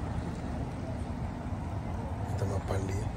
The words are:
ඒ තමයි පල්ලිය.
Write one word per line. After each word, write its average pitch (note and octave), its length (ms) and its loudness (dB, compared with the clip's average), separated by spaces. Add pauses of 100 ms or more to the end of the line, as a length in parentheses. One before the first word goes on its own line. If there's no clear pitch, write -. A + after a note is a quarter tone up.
(2250)
ඒ - 120 0
තමයි G2 320 2
පල්ලිය. F#2+ 380 2 (120)